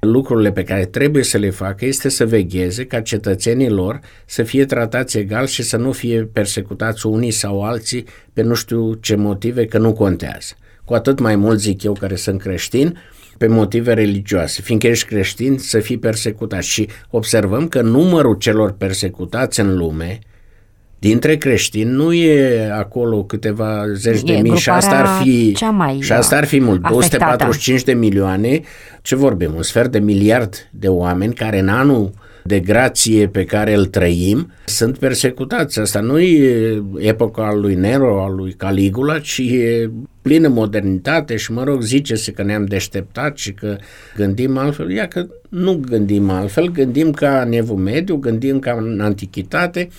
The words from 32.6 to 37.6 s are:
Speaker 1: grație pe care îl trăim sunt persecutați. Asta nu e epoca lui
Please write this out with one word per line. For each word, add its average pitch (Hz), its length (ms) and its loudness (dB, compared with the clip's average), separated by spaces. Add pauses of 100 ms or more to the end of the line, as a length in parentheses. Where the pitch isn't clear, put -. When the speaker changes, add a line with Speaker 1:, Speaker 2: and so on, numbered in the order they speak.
Speaker 1:
grație 107 640 2
pe 98 180 -2
care 107 300 0
îl 101 120 4
trăim 95 640 0 (120)
sunt 127 340 -2
persecutați. 131 800 -2
Asta 104 220 -2
nu 123 180 0
e 127 640 4 (160)
epoca 110 560 0
lui 101 200 2